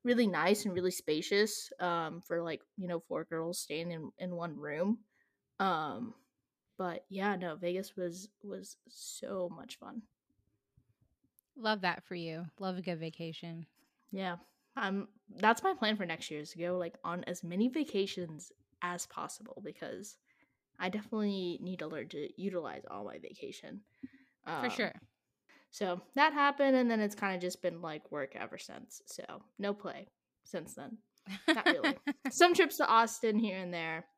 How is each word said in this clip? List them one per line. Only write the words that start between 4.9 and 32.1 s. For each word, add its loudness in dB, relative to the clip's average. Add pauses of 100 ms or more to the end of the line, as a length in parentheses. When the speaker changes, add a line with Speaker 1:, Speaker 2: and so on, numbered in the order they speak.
Speaker 1:
Um, 0 (640)
but, -4
yeah, 0
no, -4
Vegas -2
was, -4 (140)
was -12 (140)
so -6
much -14
fun. -10 (1500)
Speaker 2:
Love 2
that 0
for -8
you. -6 (120)
Love -2
a -6
good -2
vacation. -8 (460)
Speaker 1:
Yeah. -2 (400)
Um, -2 (280)
that's 6
my 4
plan 2
for -2
next -4
year, -4
is -12
to -14
go, 0
like, -4
on -4
as -6
many 2
vacations -2 (300)
as -4
possible, -10
because -10 (600)
I -2
definitely -2
need -6
to -6
learn -6
to -6 (120)
utilize -4
all -8
my -10
vacation. -12 (640)
Speaker 2:
For -10
Speaker 1:
Um, -2
Speaker 2:
sure. -2 (760)
Speaker 1:
so -2 (140)
that 6
happened, 6
and 6
then 4
it's 2
kinda -2
just -4
been, 0
like, -8
work -4
ever -8
since. -14
So -12 (140)
no 0
play -8 (360)
since -6
then. -12 (480)
Not 4
really. 4 (100)
Speaker 2:
<laughs> -4